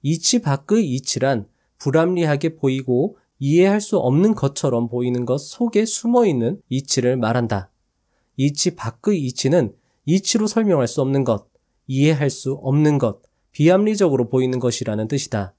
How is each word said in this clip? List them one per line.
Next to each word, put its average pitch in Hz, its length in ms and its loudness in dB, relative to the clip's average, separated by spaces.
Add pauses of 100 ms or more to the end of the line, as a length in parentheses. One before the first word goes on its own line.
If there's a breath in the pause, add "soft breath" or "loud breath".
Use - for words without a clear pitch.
이치 165 400 0
밖의 151 520 0
이치란 131 540 -2 (300)
불합리하게 160 760 0
보이고 131 640 -2 (220 loud breath)
이해할 180 420 4
수 208 160 -2
없는 170 380 2
것처럼 120 540 -2
보이는 123 360 -2
것 123 140 -2
속에 226 460 -2
숨어있는 202 840 0
이치를 127 480 0
말한다. 113 540 -2 (640)
이치 147 400 -2
밖의 185 500 -4
이치는 131 500 0 (300)
이치로 196 420 0
설명할 196 400 2
수 - 140 -4
없는 135 220 0
것, 113 240 -2 (400)
이해할 143 420 2
수 131 240 -6
없는 143 440 2
것, 117 240 -2 (300)
비합리적으로 175 760 2
보이는 127 300 0
것이라는 113 480 -4
뜻이다. 107 520 -6